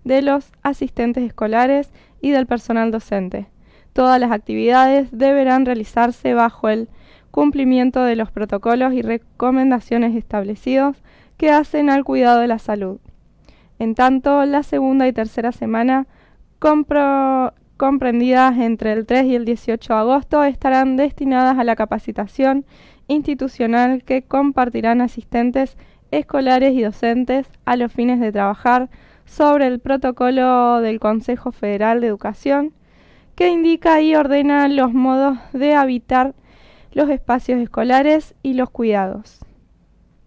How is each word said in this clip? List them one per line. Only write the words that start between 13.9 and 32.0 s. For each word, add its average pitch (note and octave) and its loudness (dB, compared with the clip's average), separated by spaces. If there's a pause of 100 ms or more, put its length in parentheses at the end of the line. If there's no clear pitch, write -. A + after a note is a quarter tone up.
tanto, C4+ 2
la C#4+ 0
segunda C4+ 0
y B3+ 0
tercera A3+ -6
semana, A#3+ -2 (520)
compro-, C#4 0 (240)
comprendidas B3+ 2
entre A3+ -2
el A3 -4
tres B3+ 2
y B3+ 0
el A#3 -4
dieciocho A3+ -4
de A3 2
agosto, C4+ 0
estarán C4 0
destinadas C4 0
a A#3+ 0
la A3+ 0
capacitación A3 -2 (420)
institucional B3+ -2
que C4 -4
compartirán B3 0
asistentes B3 -4 (340)
escolares C4+ 0
y B3+ 0
docentes A#3+ -2 (200)
a B3 0
los A#3+ -4
fines B3 -2
de A3 -2
trabajar A3 0 (380)
sobre D4 2
el B3 -2
protocolo B3+ 0
del A3 -2
Consejo A3+ -4
Federal G#3+ -2